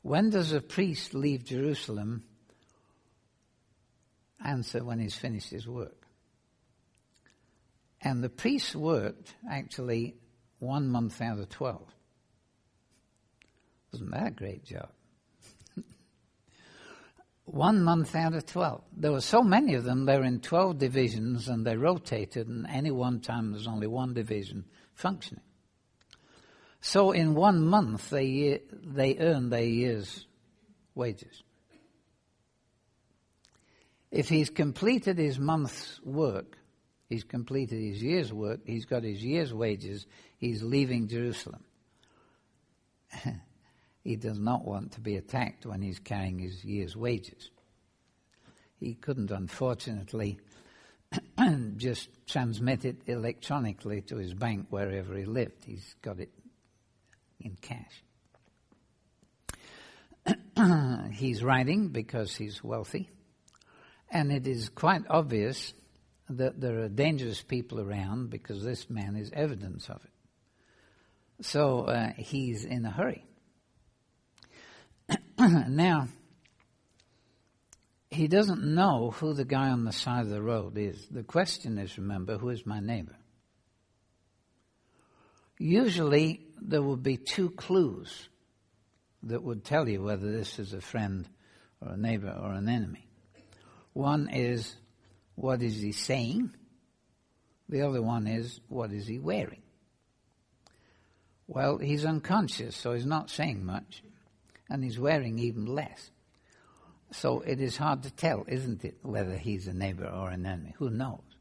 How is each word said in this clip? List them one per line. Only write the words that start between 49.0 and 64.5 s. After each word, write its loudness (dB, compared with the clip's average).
unfortunately, -4
<clears throat> 2
just -4
transmit 0
it -4
electronically -4
to -10
his -6
bank -2
wherever -4
he -4
lived. -2
He's -14
got -10
it -10
in -12
cash. -14
<clears throat> 6
He's -2
writing 4
because -4
he's -8
wealthy. -6
And 2
it 0
is -2